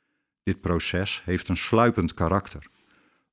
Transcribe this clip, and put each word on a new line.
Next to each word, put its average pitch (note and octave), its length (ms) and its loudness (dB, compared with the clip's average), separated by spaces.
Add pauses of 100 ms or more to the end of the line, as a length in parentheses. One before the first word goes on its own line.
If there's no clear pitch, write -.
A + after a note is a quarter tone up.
(440)
Dit - 180 -2
proces F2+ 600 0
heeft F2+ 260 -2
een F2+ 80 0
sluipend A#2 560 2
karakter. E2 560 -2 (640)